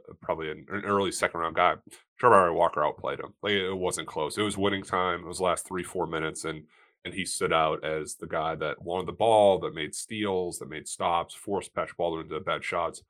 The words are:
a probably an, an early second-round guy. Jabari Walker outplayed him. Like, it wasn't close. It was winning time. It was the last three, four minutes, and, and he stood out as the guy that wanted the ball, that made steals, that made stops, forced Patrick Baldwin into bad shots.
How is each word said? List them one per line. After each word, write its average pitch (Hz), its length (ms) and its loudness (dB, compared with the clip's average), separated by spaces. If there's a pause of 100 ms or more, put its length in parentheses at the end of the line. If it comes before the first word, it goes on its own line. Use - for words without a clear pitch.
a - 120 -16
probably 80 300 -4
an, 78 180 -12
an 101 160 -8
early 98 260 2
second-round 85 440 -2
guy. 87 200 4 (460)
Jabari 98 320 8
Walker 82 320 4
outplayed 69 340 -2
him. - 220 -12
Like, 104 120 0
it 95 200 0
wasn't 90 340 -2
close. 76 300 -4
It 104 60 0
was 98 140 -2
winning 98 260 0
time. 90 380 0
It 82 60 -12
was 87 120 -10
the 92 60 2
last 85 220 2
three, 90 160 -4
four 90 220 -4
minutes, 80 400 -4
and, 78 200 -6 (380)
and 87 120 -10
he 80 100 -4
stood 85 260 -2
out 78 320 2
as 78 320 -4
the 87 120 -14
guy 80 280 -2
that 78 280 -6
wanted 90 240 -4
the 90 60 -8
ball, 104 460 6
that 80 140 -6
made 78 220 -8
steals, 95 640 -4
that - 100 -12
made 76 180 -10
stops, 85 460 -2
forced - 400 -6
Patrick - 240 -4
Baldwin 82 300 -4
into 80 120 -8
bad 78 240 -4
shots. 85 460 -4